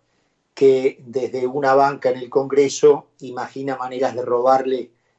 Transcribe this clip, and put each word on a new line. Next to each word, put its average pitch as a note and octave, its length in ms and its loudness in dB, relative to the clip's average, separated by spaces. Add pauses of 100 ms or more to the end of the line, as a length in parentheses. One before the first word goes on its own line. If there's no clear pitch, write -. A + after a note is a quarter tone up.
(540)
que C3+ 520 2
desde B2 400 -6
una C3+ 280 0
banca C#3 360 2
en B2+ 80 -4
el B2 120 -14
Congreso C#3 800 2 (120)
imagina C3 560 -8
maneras B2+ 380 -6
de B2 80 -6
robarle B2+ 680 0 (280)